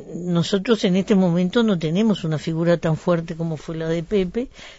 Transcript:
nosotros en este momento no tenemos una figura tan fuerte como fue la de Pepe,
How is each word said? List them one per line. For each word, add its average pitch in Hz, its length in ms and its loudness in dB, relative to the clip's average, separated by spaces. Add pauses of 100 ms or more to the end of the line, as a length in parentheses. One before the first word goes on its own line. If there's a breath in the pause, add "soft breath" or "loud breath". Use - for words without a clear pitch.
(140)
nosotros 180 720 0
en 185 100 2
este 196 180 2
momento 185 480 4
no 214 160 2
tenemos 180 460 0
una 156 140 -2
figura 170 400 0
tan 160 180 0
fuerte 165 400 -2
como 165 220 -6
fue 165 180 -10
la 160 140 -4
de 165 120 -2
Pepe, 196 460 -2 (320 loud breath)